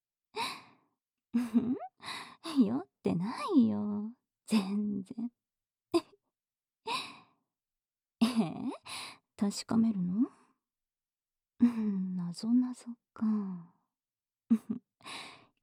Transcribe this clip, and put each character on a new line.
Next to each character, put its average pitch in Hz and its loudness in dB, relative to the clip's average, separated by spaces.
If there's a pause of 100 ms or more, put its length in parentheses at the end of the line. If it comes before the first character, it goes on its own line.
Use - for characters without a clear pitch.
(2500)
酔 226 6
っ 370 -4 (160)
て 190 2
な 185 -2 (200)
い 233 8
よ。 208 -2 (360)
全 202 0
然。 226 -8 (640)
<laughs> 339 0 (2250)
え？ 226 4 (1120)
確 - -2
か 226 0
め 226 4
る 190 -2
の？ 190 0 (1300)
う 240 6
ん、 202 0
謎 175 -6
々 247 2 (380)
か。 - -4 (1200)
<laughs> - 0 (800)